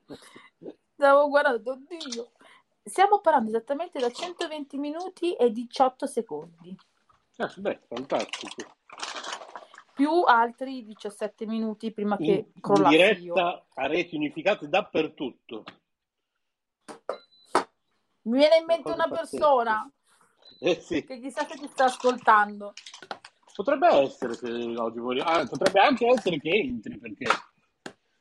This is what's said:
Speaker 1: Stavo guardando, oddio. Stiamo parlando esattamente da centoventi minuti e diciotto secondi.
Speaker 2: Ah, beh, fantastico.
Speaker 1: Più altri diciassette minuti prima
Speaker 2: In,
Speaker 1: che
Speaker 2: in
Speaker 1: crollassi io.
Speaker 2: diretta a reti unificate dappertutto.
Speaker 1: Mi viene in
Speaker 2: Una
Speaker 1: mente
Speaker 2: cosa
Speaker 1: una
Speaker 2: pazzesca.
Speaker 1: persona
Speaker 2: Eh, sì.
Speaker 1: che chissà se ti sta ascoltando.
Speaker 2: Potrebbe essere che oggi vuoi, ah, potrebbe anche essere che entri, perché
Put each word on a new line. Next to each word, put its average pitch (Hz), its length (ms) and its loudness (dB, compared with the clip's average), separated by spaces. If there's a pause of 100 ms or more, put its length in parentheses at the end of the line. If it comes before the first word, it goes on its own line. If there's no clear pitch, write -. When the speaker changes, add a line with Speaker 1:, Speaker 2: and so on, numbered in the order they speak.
(1000)
Speaker 1:
Stavo 285 300 6
guardando, 269 440 2
oddio. 269 580 -12 (520)
Stiamo 403 380 2
parlando 277 300 2
esattamente 277 480 -6
da 240 120 0
centoventi 311 680 -10
minuti 339 560 -6
e 240 160 2
diciotto 254 560 -2
secondi. 170 680 -10 (640)
Speaker 2:
Ah, - 180 -6
beh, - 320 -6
fantastico. - 920 -8 (1160)
Speaker 1:
Più 311 300 2
altri 240 640 2
diciassette 208 580 -10
minuti 220 480 -6
prima 208 260 -2
Speaker 2:
In, 156 60 -4
Speaker 1:
che 196 300 0
Speaker 2:
in - 80 -20
Speaker 1:
crollassi 196 340 6 (280)
io. 170 100 -8
Speaker 2:
diretta 180 400 -2
a 135 120 -4
reti 170 300 -2
unificate 151 540 -4
dappertutto. 165 920 -4 (2500)
Speaker 1:
Mi 233 160 -2
viene 311 180 6
in 330 80 4
Speaker 2:
Una 330 100 0
Speaker 1:
mente 311 80 -4
Speaker 2:
cosa 311 120 -4
Speaker 1:
una 330 140 0
Speaker 2:
pazzesca. 320 280 -8
Speaker 1:
persona 247 560 2 (680)
Speaker 2:
Eh, 165 200 0
sì. 156 240 -6
Speaker 1:
che 254 160 -14
chissà 285 260 -6
se 302 120 -14
ti 285 80 -14
sta - 180 0
ascoltando. 208 880 2 (800)
Speaker 2:
Potrebbe 277 340 0
essere 139 500 2
che 117 400 -6
oggi 113 200 -4
vuoi, 123 220 -4
ah, 160 260 0
potrebbe 185 340 2
anche 240 260 4
essere 214 320 2
che 156 120 -6
entri, 123 480 -4
perché - 280 -12 (960)